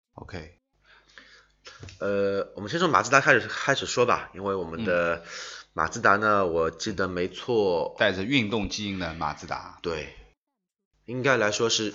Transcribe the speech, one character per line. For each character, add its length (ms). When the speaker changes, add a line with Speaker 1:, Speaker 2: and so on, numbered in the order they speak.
Speaker 1:
OK。 440
Speaker 2:
呃， 560
我 60
们 100
先 80
从 120
马 120
自 80
达 100
开 140
始， 60
开 340
始 120
说 200
吧， 280
因 100
为 100
我 100
们 200
的 400
马 160
自 120
达 160
呢， 260
Speaker 1:
嗯。 100
Speaker 2:
我 180
记 220
得 160
没 200
错， 680
Speaker 1:
带 140
着 100
运 280
动 180
基 180
因 140
的 140
马 200
自 140
达。 340
Speaker 2:
对， 320
应 160
该 140
来 140
说 180
是 260